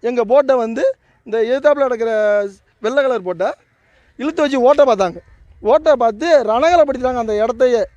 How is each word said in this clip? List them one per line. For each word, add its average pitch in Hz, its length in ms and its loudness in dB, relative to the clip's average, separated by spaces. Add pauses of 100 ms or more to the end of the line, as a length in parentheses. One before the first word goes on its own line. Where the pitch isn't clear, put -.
எங்க 240 140 -2 (100)
போட்டை 269 320 4
வந்து 226 200 -4 (420)
இந்த 214 100 -6 (140)
எதிர்த்தாப்புல 277 380 2
கிடக்கிற 226 240 -2 (760)
வெள்ளை 269 180 0
கலர் 226 240 -4
போட்டை 185 220 -4 (680)
இழுத்து 311 240 -4
வச்சு 269 280 0
ஓட்ட 285 140 4
பார்த்தாங்க." 190 360 -2 (540)
ஓட்ட 311 280 2
பார்த்து 226 240 -2 (260)
ரணகலை 320 340 2
படுத்திட்டாங்க 254 400 -4
அந்த 214 180 -4
இடத்தையே. 233 400 0 (120)